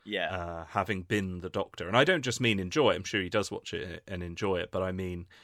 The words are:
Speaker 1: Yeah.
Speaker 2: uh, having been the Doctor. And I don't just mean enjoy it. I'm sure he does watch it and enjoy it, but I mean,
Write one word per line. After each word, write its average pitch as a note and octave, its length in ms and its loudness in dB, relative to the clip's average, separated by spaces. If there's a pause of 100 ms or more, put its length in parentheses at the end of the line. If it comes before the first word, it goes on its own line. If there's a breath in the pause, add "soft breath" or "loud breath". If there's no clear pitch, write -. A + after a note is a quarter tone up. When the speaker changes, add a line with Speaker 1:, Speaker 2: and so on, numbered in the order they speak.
Speaker 1:
Yeah. F#2+ 240 -2
Speaker 2:
uh, E2+ 400 -4
having G2 320 0
been F#2 400 -2
the F2+ 80 -6
Doctor. E2+ 380 -4
And G2 100 4
I D#3+ 60 8
don't E3+ 180 4
just B2 180 -2
mean A2+ 200 4
enjoy G2+ 320 4
it. E2+ 60 4
I'm F#2+ 60 -6
sure G2+ 180 0
he F2+ 80 -4
does G2+ 200 0
watch - 240 -8
it E2+ 340 -8
and F#2 140 -6
enjoy F2 360 -2
it, F2 140 -2
but F#2 120 0
I F#2 80 0
mean, F2+ 340 -4 (180 soft breath)